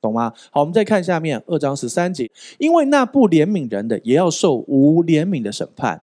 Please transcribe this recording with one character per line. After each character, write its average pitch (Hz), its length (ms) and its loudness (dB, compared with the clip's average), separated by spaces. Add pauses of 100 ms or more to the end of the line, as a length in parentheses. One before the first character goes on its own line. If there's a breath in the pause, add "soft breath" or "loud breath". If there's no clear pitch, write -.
懂 110 120 -4
吗？ 117 200 -2 (180 soft breath)
好， 139 100 -2
我 147 40 4
们 160 80 -8
再 214 120 2
看 208 180 0
下 170 160 -2
面 151 280 -4
二 165 120 -2
章 139 160 -2
十 127 140 -6
三 175 240 -2
节 135 180 -8 (300 loud breath)
，“因 302 140 2
为 330 100 4
那 277 200 2
不 254 240 2
怜 156 160 4
悯 175 280 -4
人 104 160 -4
的， 113 160 -2
也 117 100 2
要 175 160 2
受 151 260 0 (120)
无 147 340 4
怜 165 220 2
悯 180 180 -4
的 104 80 -6
审 - 240 -8
判。 98 300 -6